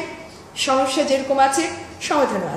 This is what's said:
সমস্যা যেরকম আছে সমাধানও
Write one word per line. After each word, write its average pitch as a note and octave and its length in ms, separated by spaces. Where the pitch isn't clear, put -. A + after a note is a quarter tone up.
সমস্যা C4+ 440
যেরকম C4+ 280
আছে D#4+ 160
সমাধানও G#3+ 480